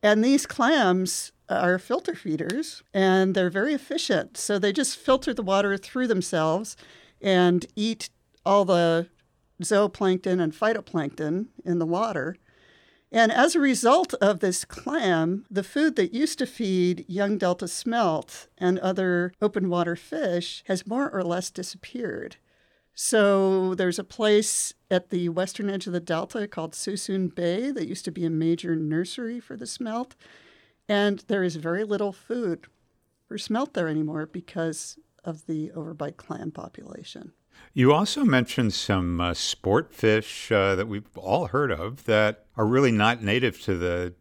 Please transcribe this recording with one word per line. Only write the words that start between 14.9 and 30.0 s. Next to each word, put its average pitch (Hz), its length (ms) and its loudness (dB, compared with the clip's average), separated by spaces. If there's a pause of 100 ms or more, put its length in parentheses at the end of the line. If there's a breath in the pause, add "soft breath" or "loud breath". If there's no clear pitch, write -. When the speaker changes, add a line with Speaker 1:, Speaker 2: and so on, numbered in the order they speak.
Speaker 1:
the 196 140 -2
food 285 320 0
that 196 180 0
used 294 260 -2
to - 60 0
feed 180 640 0
young 202 320 -2
Delta 180 280 0
smelt 185 800 -2 (120)
and 185 200 2
other 180 640 0
open 202 280 0
water 175 260 0
fish 180 720 -6
has 190 200 -4
more 233 220 -2
or 190 140 -4
less 175 260 -4
disappeared. - 880 -10 (560)
So 190 800 4
there's 180 240 0
a 202 60 -8
place - 720 0 (160)
at 185 180 0
the 175 200 -2
western 185 400 -4
edge 196 180 -6
of 180 60 -6
the 175 60 -2
Delta 175 480 -4
called 160 260 -8
Suisun 190 600 -4
Bay 185 380 -2
that 233 160 -6
used - 180 -10
to 180 60 -6
be 175 140 -6
a 165 40 0
major 165 460 0
nursery 180 640 -4
for - 180 -16
the 233 80 -12
smelt. 240 500 -8 (720 soft breath)